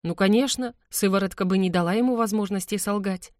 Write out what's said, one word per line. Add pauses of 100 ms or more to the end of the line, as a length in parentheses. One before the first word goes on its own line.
Ну,
конечно, (160)
сыворотка
бы
не
дала
ему
возможности
солгать.